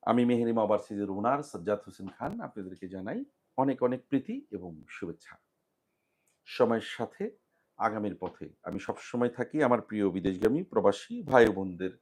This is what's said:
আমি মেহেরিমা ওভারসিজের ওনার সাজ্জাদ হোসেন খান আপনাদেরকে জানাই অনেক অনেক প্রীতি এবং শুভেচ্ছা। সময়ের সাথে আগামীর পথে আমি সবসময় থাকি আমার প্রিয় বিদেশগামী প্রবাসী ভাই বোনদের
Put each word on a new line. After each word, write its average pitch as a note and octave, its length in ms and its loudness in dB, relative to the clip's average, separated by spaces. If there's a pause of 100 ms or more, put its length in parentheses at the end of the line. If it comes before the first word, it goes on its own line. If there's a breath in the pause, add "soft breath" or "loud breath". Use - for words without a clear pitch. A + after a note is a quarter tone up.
আমি A#2+ 240 4
মেহেরিমা A#2 380 2
ওভারসিজের G2+ 460 0
ওনার A#2 340 0
সাজ্জাদ G2+ 440 -4
হোসেন F#2+ 200 -14
খান - 340 -10
আপনাদেরকে F#2 460 -12
জানাই G2+ 380 -8 (320)
অনেক C3 260 0
অনেক B2+ 260 2
প্রীতি G#3+ 320 -2 (100)
এবং F2 380 -12
শুভেচ্ছা। - 460 -12 (1080)
সময়ের A2+ 420 0 (100)
সাথে - 260 -8 (540)
আগামীর G#2+ 420 -2
পথে F2 300 -10 (140)
আমি G2 160 -8
সবসময় - 500 -4
থাকি B2+ 340 -2
আমার A#2+ 180 4
প্রিয় G#2 280 0
বিদেশগামী F#2+ 540 0
প্রবাসী A2 600 0
ভাই B2 240 8
বোনদের F#2 420 -2 (120)